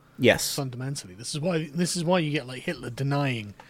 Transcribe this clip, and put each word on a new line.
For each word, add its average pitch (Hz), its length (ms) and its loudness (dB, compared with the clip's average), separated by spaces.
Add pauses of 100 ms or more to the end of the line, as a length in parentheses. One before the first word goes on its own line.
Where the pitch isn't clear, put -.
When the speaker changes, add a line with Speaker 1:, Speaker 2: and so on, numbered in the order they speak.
(180)
Speaker 1:
Yes. - 360 6
Speaker 2:
Fundamentally, 127 600 -6
this 117 200 -8
is 147 60 -4
why, 165 340 -2
this 175 220 0
is 170 80 -2
why 180 140 4
you 156 120 0
get, 143 160 -2
like, 127 180 -10
Hitler 127 260 -4
denying 131 640 0 (160)